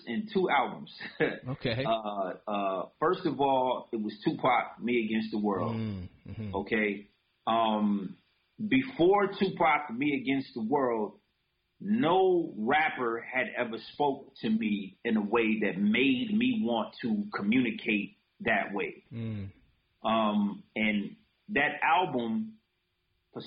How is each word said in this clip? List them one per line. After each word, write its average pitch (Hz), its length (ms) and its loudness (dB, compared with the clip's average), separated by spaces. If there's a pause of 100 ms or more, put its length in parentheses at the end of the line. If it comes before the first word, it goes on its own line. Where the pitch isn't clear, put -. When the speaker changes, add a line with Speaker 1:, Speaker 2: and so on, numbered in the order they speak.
Speaker 1:
and 117 260 -4
two 180 160 2
albums. 127 420 0 (280)
<laughs> 127 300 -2
Speaker 2:
Okay. 127 360 -2
Speaker 1:
Uh, 104 480 -2 (160)
uh, 98 360 -2 (140)
first 175 260 2
of 135 140 -2
all, 131 520 2
it 113 100 -2
was 107 120 -4 (100)
Tupac, 131 580 0
Me 117 280 2
Against 110 220 0
the 110 80 -2
World. 101 360 0
Speaker 2:
Mm, 104 320 -4 (220)
mm-hmm. 98 260 -8
Speaker 1:
Okay. 104 520 -2 (380)
Um, 104 720 2 (500)
before 180 640 4 (120)
Tupac, 156 560 0
Me 139 260 0
Against 135 320 -2
the 120 100 -6
World, 117 500 0 (640)
no 165 800 2
rapper 120 760 0
had 127 160 0 (100)
ever 113 200 -2 (160)
spoke 143 480 -2
to 120 80 0
me 104 560 0
in 117 100 2
a 107 60 2
way 110 400 2
that 92 180 0
made 117 560 2
me 120 280 2
want 113 300 0 (100)
to 104 220 -2 (100)
communicate 107 840 0 (240)
that 104 320 0
way. 90 300 -6 (100)
Speaker 2:
Mm. 110 360 -6 (540)
Speaker 1:
Um, 104 600 2 (120)
and 107 400 0 (340)
that 143 340 0
album, 123 720 0 (800)
for 120 140 -10